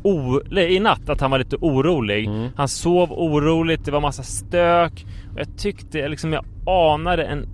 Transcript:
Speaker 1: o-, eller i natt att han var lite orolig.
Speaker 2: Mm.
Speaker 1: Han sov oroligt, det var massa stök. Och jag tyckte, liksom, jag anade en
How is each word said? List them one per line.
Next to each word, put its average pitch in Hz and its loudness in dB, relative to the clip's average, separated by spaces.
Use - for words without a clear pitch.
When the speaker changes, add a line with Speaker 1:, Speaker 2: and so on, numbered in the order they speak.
Speaker 1:
o-, 143 2
eller 180 2
i 185 4
natt 202 2
att 143 0
han 135 2
var 135 2
lite 127 -4
orolig. 131 2
Speaker 2:
Mm. 110 -4
Speaker 1:
Han 139 0
sov 170 2
oroligt, 160 2
det 147 -2
var 147 0
massa 139 -2
stök. 170 0
Och - -8
jag - -10
tyckte, 156 -6
liksom, 160 -4
jag - -4
anade 165 2
en 143 -6